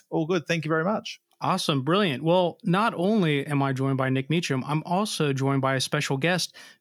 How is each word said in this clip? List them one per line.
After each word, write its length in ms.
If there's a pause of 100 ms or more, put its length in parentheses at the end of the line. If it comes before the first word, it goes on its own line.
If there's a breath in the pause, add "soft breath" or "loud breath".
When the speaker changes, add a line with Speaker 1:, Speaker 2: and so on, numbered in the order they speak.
Speaker 1:
all 160
good. 220
Thank 160
you 60
very 160
much. 340 (220)
Speaker 2:
Awesome. 420
Brilliant. 400
Well, 400
not 320
only 500
am 160
I 120
joined 240
by 120
Nick 200
Meacham, 360
I'm 200
also 480
joined 280
by 140
a 60
special 340
guest 400 (260 loud breath)